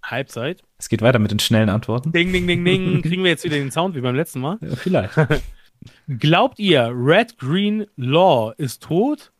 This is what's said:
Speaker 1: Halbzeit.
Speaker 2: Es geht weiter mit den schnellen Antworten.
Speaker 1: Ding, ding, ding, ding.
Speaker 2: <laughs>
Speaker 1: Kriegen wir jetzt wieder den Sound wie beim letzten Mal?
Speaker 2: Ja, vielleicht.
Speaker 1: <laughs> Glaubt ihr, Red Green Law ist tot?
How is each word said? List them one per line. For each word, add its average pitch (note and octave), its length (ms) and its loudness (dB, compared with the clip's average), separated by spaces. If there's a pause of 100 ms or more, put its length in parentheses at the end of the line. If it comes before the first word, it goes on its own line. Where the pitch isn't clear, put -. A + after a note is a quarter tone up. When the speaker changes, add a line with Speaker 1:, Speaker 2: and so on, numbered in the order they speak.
Speaker 1:
Halbzeit. C3+ 600 -8 (140)
Speaker 2:
Es - 120 -14
geht G#2+ 120 0
weiter A2+ 180 4
mit G#2 120 2
den G#2 80 -2
schnellen A2 300 2
Antworten. A#2+ 420 -2
Speaker 1:
Ding, F3 220 0
ding, F3+ 140 0
ding, F3 180 0
ding. F#3 360 0
Speaker 2:
<laughs> - 20 -8
Speaker 1:
Kriegen F3 200 -2
wir F3+ 80 4
jetzt D#3+ 120 -2
wieder D3+ 140 -2
den C#3 140 -4
Sound E3+ 240 -2
wie B2+ 60 -6
beim B2+ 140 -2
letzten C#3 240 -4
Mal? D#3 220 -6
Speaker 2:
Ja, D#3 140 -8
vielleicht. C3 400 -2
Speaker 1:
<laughs> - 920 -4
Glaubt D#3 520 0
ihr, C#3+ 340 2
Red D#3+ 440 2
Green G3+ 480 -2 (120)
Law C3 600 2
ist - 260 -8
tot? A#3+ 560 -2